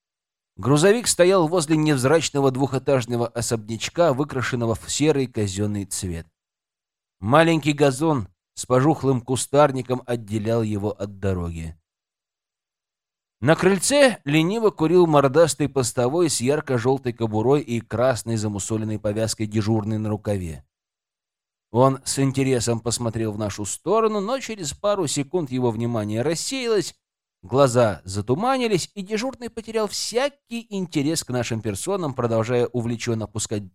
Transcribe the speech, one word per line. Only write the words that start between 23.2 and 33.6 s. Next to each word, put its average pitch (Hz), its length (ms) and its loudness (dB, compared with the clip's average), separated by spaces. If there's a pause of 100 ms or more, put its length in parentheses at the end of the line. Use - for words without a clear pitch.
в 104 80 -10
нашу 104 260 -6
сторону, 214 540 -2
но 233 220 -4
через 196 320 -8
пару 202 340 -2
секунд 143 460 -4
его 127 180 0
внимание 113 520 -2
рассеялось, 208 760 -2 (460)
глаза 117 600 4
затуманились, 185 880 -2
и 202 80 -10
дежурный 226 480 -6
потерял 220 360 -4
всякий 233 840 -4
интерес 165 520 -2
к - 80 -10
нашим 120 300 -2
персонам, 139 540 -4
продолжая 117 520 0
увлечённо 117 600 -4
пускать 110 340 -6 (120)